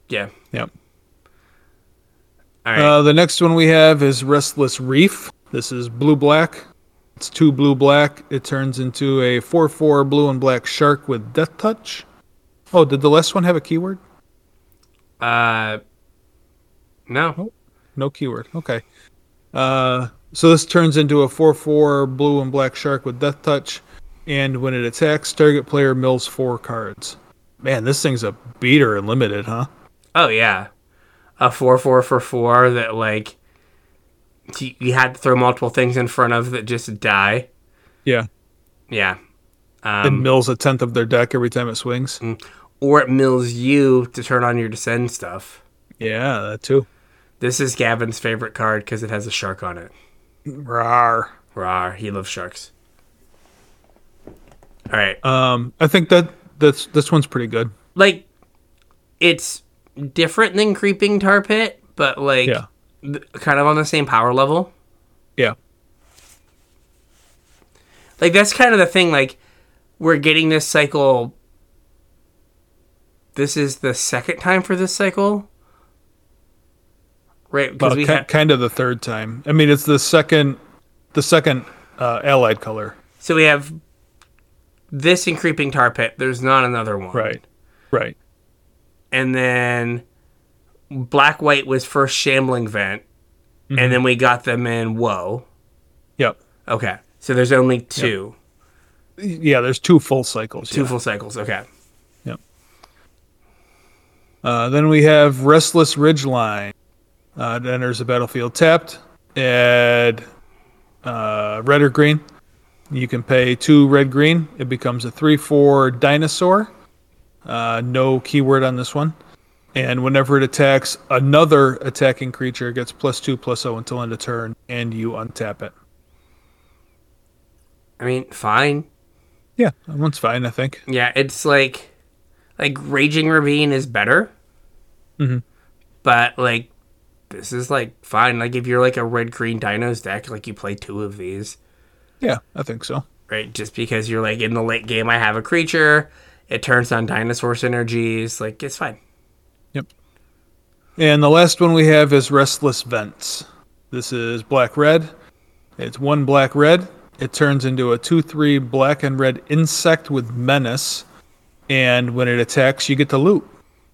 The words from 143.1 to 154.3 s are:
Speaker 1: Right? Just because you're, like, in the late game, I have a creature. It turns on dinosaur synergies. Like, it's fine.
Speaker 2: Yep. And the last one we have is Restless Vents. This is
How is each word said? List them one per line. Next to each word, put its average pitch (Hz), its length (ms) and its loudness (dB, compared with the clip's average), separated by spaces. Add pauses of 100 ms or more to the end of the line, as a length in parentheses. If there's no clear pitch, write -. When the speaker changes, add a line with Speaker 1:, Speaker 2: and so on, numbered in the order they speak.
Speaker 1:
Right? 110 220 -8
Just 107 240 -12
because 113 320 -6
you're, 113 140 -4
like, 110 180 -4
in 113 140 -2
the 117 80 -2
late 113 240 -4
game, 113 240 -2
I 117 80 2
have 107 180 0
a 113 60 -6
creature. 156 680 0 (380)
It 117 140 -6
turns 123 280 0
on 113 160 -2
dinosaur 117 480 -4
synergies. 117 840 -4
Like, 110 220 -12
it's 139 160 -10
fine. 120 200 -8 (760)
Speaker 2:
Yep. 139 120 -10 (1080)
And 151 260 4
the 147 80 6
last 165 300 4
one 170 140 4
we 160 140 6
have 151 260 6
is 139 160 2
Restless 139 520 0
Vents. - 640 -8 (460)
This 127 220 -10
is 117 300 -6